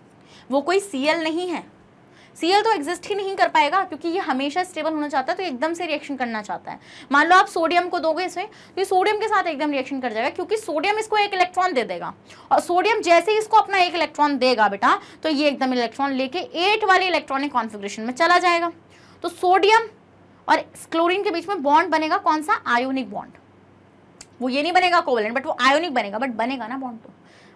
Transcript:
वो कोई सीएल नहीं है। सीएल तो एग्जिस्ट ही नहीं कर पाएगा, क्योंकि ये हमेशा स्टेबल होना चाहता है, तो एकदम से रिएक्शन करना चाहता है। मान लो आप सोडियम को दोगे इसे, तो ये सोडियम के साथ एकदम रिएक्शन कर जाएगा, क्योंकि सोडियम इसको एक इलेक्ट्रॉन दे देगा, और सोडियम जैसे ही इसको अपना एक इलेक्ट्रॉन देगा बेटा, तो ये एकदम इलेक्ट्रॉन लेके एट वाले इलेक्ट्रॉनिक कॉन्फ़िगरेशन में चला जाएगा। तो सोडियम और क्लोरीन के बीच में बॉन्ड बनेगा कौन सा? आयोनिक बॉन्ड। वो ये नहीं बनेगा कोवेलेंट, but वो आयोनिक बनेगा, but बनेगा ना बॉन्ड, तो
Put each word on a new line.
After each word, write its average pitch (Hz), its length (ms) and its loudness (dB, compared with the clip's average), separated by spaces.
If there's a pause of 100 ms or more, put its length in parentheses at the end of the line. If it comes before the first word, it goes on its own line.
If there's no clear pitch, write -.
(500)
वो 269 120 2
कोई 349 180 2
सीएल 311 420 -2
नहीं 320 260 -4
है। 285 220 -8 (680)
सीएल 381 260 2
तो 440 100 2
एग्जिस्ट 349 360 -4
ही 415 60 -4
नहीं 392 220 -4
कर 359 120 2
पाएगा, 311 340 2
क्योंकि 339 260 -8
ये 339 120 -2
हमेशा 285 440 -2
स्टेबल 311 280 -4
होना 294 160 -2
चाहता 285 240 -2
है, 359 60 -4
तो - 60 -6
एकदम 311 300 -4
से 349 120 -6
रिएक्शन 294 300 -6
करना 233 260 -4
चाहता 180 280 -10
है। - 80 -12 (340)
मान 294 160 6
लो 359 80 8
आप 392 120 6
सोडियम 349 400 0
को 349 100 -4
दोगे 320 260 -2
इसे, 349 180 -6
तो - 380 -12
ये 381 40 0
सोडियम 381 320 2
के 427 120 -4
साथ 381 180 0
एकदम 302 240 -2
रिएक्शन 269 300 -4
कर 247 120 -4
जाएगा, 233 180 -2
क्योंकि 359 260 -4
सोडियम 381 420 -2
इसको 440 180 -2
एक 415 180 0
इलेक्ट्रॉन 359 380 0
दे 247 120 0
देगा, 175 280 -8 (400)
और 277 80 4
सोडियम 370 420 2
जैसे 339 300 4
ही 427 60 2
इसको 427 180 2
अपना 392 220 4
एक 349 160 2
इलेक्ट्रॉन 294 440 0
देगा 226 300 4
बेटा, 233 300 2 (240)
तो 311 60 -2
ये 294 200 2
एकदम 262 240 0
इलेक्ट्रॉन 247 400 -2
लेके 262 260 -4 (260)
एट 427 200 2
वाले 381 220 4
इलेक्ट्रॉनिक 285 460 -2
कॉन्फ़िगरेशन 220 500 -6
में 233 120 -6
चला 330 240 4
जाएगा। 339 340 0 (520)
तो 339 40 -6
सोडियम 392 600 4 (600)
और - 160 2 (280)
क्लोरीन 349 320 2
के 415 60 -2
बीच 339 180 -6
में 392 140 -4
बॉन्ड 302 280 4
बनेगा 311 280 0
कौन 311 240 0
सा? 403 260 -2
आयोनिक 254 420 0
बॉन्ड। 196 220 -12 (1080)
वो 247 80 -2
ये 269 140 0
नहीं 339 100 -2
बनेगा 349 280 2
कोवेलेंट, 240 360 -2
but 262 100 -4
वो 311 160 -4
आयोनिक 285 320 2
बनेगा, 208 240 -2
but 262 180 -2
बनेगा 240 300 -4
ना 240 120 -8
बॉन्ड, 247 200 -10
तो - 120 -20 (460)